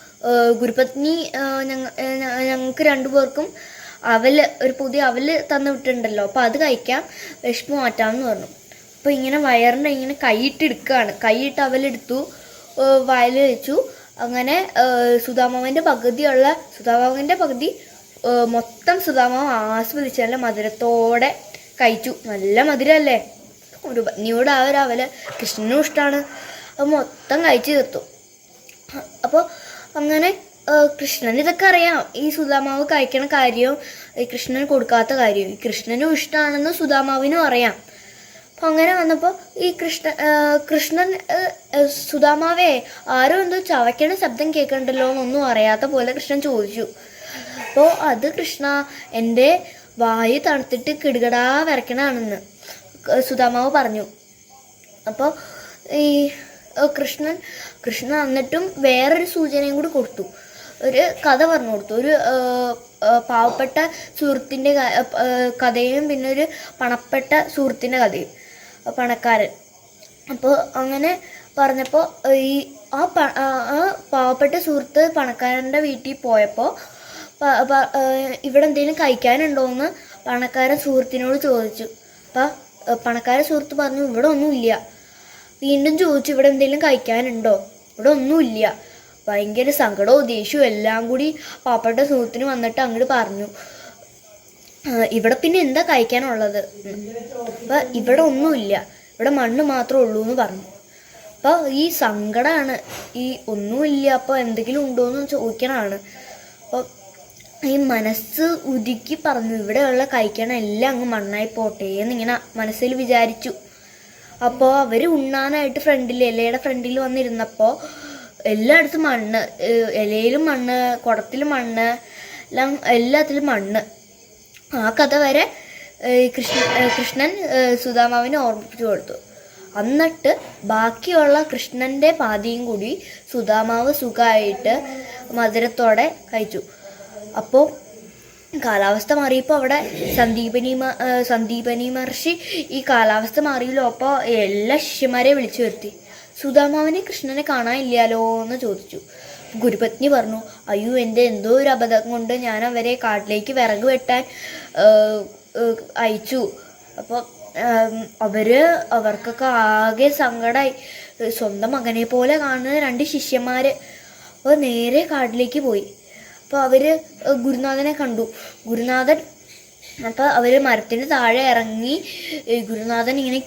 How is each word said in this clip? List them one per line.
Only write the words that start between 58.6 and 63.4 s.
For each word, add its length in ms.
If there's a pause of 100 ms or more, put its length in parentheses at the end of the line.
വേറൊരു 480
സൂചനയും 500
കൂടി 120
കൊടുത്തു, 360 (580)
ഒരു 160
കഥ 480
പറഞ്ഞു 260
കൊടുത്തു. 220
ഒരു, 140
ഏർ, 680 (320)
ഏർ, 120
പാവപ്പെട്ട 720 (300)